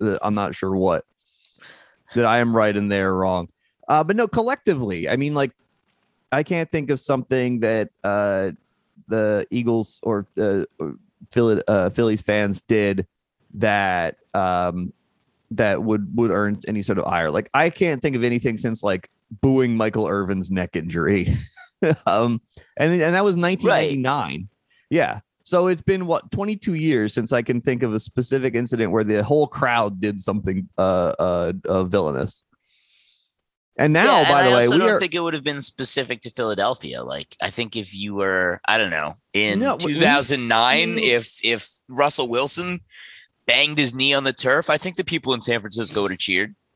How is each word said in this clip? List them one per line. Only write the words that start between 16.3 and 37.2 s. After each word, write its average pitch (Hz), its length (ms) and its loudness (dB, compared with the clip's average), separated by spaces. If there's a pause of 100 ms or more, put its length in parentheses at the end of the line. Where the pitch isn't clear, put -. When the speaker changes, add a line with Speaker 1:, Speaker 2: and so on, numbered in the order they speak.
Speaker 1:
earn 101 360 0
any 104 160 -4
sort 98 160 -2
of - 60 -2
ire. 82 260 0
Like, 95 220 -2
I 156 160 2
can't 165 320 -2
think 139 160 -2
of 117 80 0
anything 120 320 0
since, 113 260 -4
like, 95 280 -2 (320)
booing 131 340 4
Michael 110 320 0
Irvin's 95 420 -2
neck 92 240 -2
injury. 85 680 0
<laughs> - 40 -10 (600)
Um, 113 340 2 (360)
and, 160 240 2
and 165 140 2
that 190 100 2
was 190 120 2
Speaker 2:
Right. 175 40 -2
Speaker 1:
nineteen 185 280 0 (340)
ninety-nine. 101 460 -4 (420)
Yeah. 113 300 0 (240)
So 180 240 2
it's 180 120 0
been, 190 260 -2
what, 165 240 -2
twenty-two 202 440 -4
years 147 400 2
since 110 180 -2
I 120 100 2
can 120 180 -2
think 123 220 0
of 113 120 0
a 107 60 -2
specific 127 540 -2
incident 117 360 0
where 110 140 2
the 104 180 2
whole 147 240 2
crowd 117 540 0
did 104 200 -2
something, 98 560 -2
uh, 92 420 2
uh, 87 340 0 (140)
uh, 92 180 2
villainous. 85 600 -2 (1300)
And 151 140 4
now, 170 120 4
Speaker 2:
Yeah, 254 140 6
and 151 100 6
Speaker 1:
by 143 140 6
the - 60 6
Speaker 2:
I 123 60 6
Speaker 1:
way, 120 80 6
Speaker 2:
also 120 100 4
Speaker 1:
we 151 60 4
Speaker 2:
don't 220 120 4
Speaker 1:
are 196 80 2
Speaker 2:
think 180 160 -2
it 175 60 -2
would 170 140 -2
have 143 100 -6
been 143 160 -2
specific 127 600 -2
to 120 80 -10
Philadelphia. 101 760 -2
Like, 71 380 -10